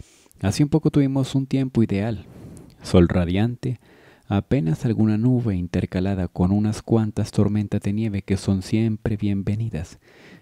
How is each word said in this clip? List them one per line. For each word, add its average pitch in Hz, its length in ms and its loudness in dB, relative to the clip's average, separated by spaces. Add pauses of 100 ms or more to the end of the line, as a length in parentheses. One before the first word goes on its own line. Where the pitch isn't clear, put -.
(420)
Hace 101 220 0
un 147 60 0
poco 156 220 2
tuvimos 135 440 0
un 135 120 0
tiempo 131 340 0
ideal, 104 440 -2 (560)
sol 87 260 6
radiante, 101 720 -2 (480)
apenas 143 580 0
alguna 107 320 2
nube 117 380 2
intercalada 92 720 -2
con 90 240 0
unas 104 300 0
cuantas 107 500 0
tormentas 104 500 0
de 101 120 -2
nieve 104 300 -4
que 98 120 -2
son 95 260 0
siempre 110 540 -2
bienvenidas. 101 840 -4 (420)